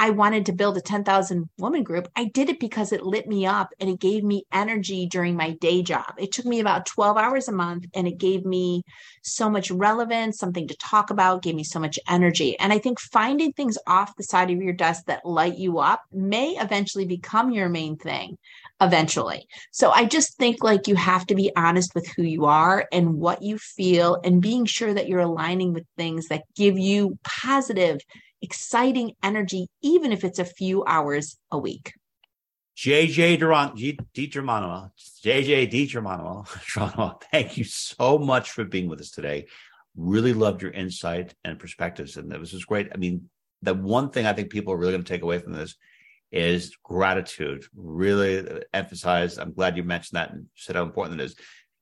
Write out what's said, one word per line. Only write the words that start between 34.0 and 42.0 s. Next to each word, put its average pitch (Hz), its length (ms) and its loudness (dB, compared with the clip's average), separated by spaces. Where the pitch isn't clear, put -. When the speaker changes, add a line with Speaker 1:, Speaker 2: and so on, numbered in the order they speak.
Speaker 2:
DiGirolamo, 110 720 -6
J 131 220 2
J 131 240 4
DiGirolamo, 101 800 -4
<laughs> - 0 -
Geronimo, - 540 -4
thank 139 260 0
you - 60 -2
so - 540 0
much 135 320 0
for - 140 -6
being 92 260 -4
with 78 100 -10
us 71 120 -18
today. 73 340 -8
Really 107 380 2
loved 101 300 0
your 92 80 -8
insight 90 720 -8
and 85 160 -10
perspectives, 85 580 -10